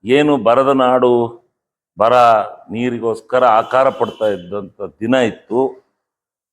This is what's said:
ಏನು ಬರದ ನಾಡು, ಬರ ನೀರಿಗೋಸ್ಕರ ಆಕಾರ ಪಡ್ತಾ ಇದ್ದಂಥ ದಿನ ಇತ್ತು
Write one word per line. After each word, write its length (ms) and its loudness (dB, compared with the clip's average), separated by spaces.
ಏನು 320 2
ಬರದ 300 2
ನಾಡು, 720 0
ಬರ 160 2
ನೀರಿಗೋಸ್ಕರ 760 -4
ಆಕಾರ 440 2
ಪಡ್ತಾ 380 -4
ಇದ್ದಂಥ 540 -8
ದಿನ 320 -6
ಇತ್ತು 720 -4